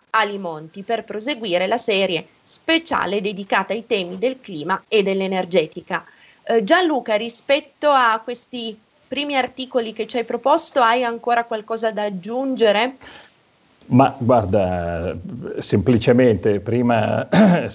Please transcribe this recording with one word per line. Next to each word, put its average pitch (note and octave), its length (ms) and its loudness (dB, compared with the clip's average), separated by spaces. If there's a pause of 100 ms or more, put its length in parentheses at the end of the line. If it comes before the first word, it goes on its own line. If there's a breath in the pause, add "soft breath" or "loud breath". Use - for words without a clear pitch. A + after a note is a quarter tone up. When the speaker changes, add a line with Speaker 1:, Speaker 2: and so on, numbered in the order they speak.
Speaker 1:
Alimonti G3 720 -4
per A3 220 -4
proseguire G#3+ 640 -4
la G#3+ 100 0
serie F#3+ 480 0 (160)
speciale C4+ 800 -2
dedicata G3 520 -4
ai A3+ 120 -6
temi F#3+ 320 -4
del B3+ 220 -4
clima F3 480 -6
e G#3 160 2
dell'energetica. F#3 1000 -2 (420 soft breath)
Eh, A#3 180 2
Gianluca, D#4 500 2
rispetto C#4 760 -2
a A#3 320 4
questi A#3+ 520 -10 (320)
primi C#4+ 300 -4
articoli B3 560 -4
che G#3+ 140 -6
ci B3+ 100 -4
hai A#3 60 -2
proposto, C4+ 580 0
hai A#3+ 220 4
ancora A#3 400 -2
qualcosa A3 480 -4
da G#3 140 -4
aggiungere? A3+ 920 0 (880 loud breath)
Speaker 2:
Ma C3 320 6
guarda, F#2 960 0 (460)
semplicemente A2+ 1040 2
prima A#2 680 0
<clears throat> E3+ 460 4